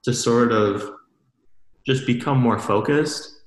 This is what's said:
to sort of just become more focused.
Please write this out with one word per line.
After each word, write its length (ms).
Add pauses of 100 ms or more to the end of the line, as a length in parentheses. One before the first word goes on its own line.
to 100
sort 380
of 360 (960)
just 200
become 340
more 180
focused. 760 (140)